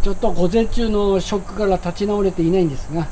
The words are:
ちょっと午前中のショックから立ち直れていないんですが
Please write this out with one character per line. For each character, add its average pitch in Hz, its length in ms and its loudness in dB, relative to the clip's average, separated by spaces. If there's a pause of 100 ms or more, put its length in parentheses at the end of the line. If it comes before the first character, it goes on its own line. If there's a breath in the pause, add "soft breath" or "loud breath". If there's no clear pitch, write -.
ち 202 60 4
ょ - 20 2
っ - 60 2
と 214 140 2
午 175 200 4
前 226 160 2
中 233 220 0
の 202 300 2
シ 180 140 -4
ョ 208 40 -2
ッ 190 40 -4
ク - 140 -12
か 208 100 -2
ら 190 120 0
立 170 220 -6
ち 202 80 -2
直 208 160 0
れ 190 80 0
て 175 120 -4
い 165 80 2
な 190 80 2
い 175 60 2
ん 156 40 0
で 131 80 -4
す - 160 -8
が 160 180 -4